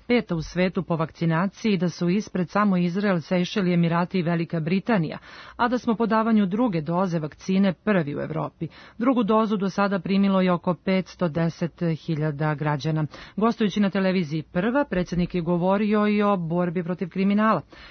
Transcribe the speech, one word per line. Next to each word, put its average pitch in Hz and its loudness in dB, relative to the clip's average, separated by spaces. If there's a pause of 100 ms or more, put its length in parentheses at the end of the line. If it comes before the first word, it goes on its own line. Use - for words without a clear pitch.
peta 233 0
u 160 -2
svetu 180 -2
po 170 -2
vakcinaciji, 170 0
da 175 0
su 175 -2
ispred 185 -2
samo 202 2
Izrael, 180 0
Sejšel, 180 0
Emirati 170 2
i - 0
Velika 170 -2
Britanija, 180 0 (380)
a 240 -2
da 240 0
smo 233 0
po 233 0
davanju 220 2
druge 196 0
doze 170 -2
vakcine 190 0
prvi 160 0
u 143 -6
Evropi. 151 -6 (300)
Drugu 240 2
dozu 220 2
do 190 -2
sada 202 0
primilo 196 2
je 185 4
oko 175 0
petsto 185 -2
deset 165 -2 (240)
hiljada 151 -2
građana. 151 -2 (300)
Gostujući 214 0
na 196 2
televiziji 185 -2
Prva, 233 0
predsjednik 180 -2
je 180 0
govorio 196 2
i 208 2
o 202 2
borbi 175 -2
protiv 180 -6
kriminala. 202 2 (280)